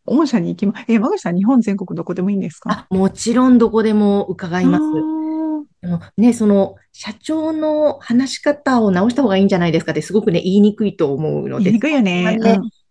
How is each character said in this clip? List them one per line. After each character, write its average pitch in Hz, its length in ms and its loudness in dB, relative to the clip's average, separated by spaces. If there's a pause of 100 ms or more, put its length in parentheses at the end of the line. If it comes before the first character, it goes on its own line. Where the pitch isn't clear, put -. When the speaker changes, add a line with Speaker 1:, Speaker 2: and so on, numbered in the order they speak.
Speaker 1:
御 302 220 0
社 240 120 -2
に 170 120 -2
行 170 60 -6
き 202 100 -4
ま-、 196 80 -2 (120)
え、 226 60 0
山 226 180 0
口 440 80 -2
さ 175 140 -4
ん、 175 40 -2
日 190 60 0
本 247 180 4
全 202 160 -2
国 175 200 -10
ど 165 80 -8
こ 180 100 -6
で 185 80 -4
も 190 80 -2
い 202 40 -2
い - 20 -2
ん 190 40 -2
で 175 100 -6
す - 100 -20
か？ - 280 -8
Speaker 2:
あ、 185 60 -4
も 190 160 2
ち - 240 -4
ろ 254 140 4
ん 247 100 6
ど 226 100 4
こ 220 140 0
で 214 120 0
も 202 320 2
伺 180 340 -6
い 180 60 2
ま 180 120 4
す。 302 60 0
Speaker 1:
あ - 20 -2
ー。 311 360 -4 (600)
Speaker 2:
あ 175 40 -6
の、 175 120 -4 (160)
ね、 233 160 4
そ 226 140 -2
の、 202 300 2 (160)
社 - 220 -16
長 311 380 -4
の 302 460 -2
話 254 380 -2
し - 20 -16
方 294 440 0
を 208 100 2
直 185 180 2
し 240 40 -8
た 285 80 0
方 240 60 2
が 190 80 2
い 190 60 4
い - 20 6
ん 196 40 4
じ 196 60 2
ゃ 185 40 0
な 175 80 2
い 165 60 2
で 160 80 2
す - 40 -10
か 160 80 -6
っ - 20 -6
て、 151 80 -2
す - 100 -10
ご 202 100 2
く 214 80 0
ね、 170 100 0
言 185 140 -2
い 208 60 4
に 208 160 4
く 214 100 -2
い 185 100 -4
と 143 160 0
思 147 300 -4
う 139 60 -8
の 135 100 -6
で、 208 60 0
Speaker 1:
言 180 80 2
い - 20 4
に 220 60 2
く 277 80 -2
い 320 40 0
よ 285 100 2
ね。 180 360 0
Speaker 2:
そ 226 40 -4
こ 226 60 2
は 226 60 4
ね、 196 80 2
Speaker 1:
う - 40 -8
ん。 214 40 -10 (200)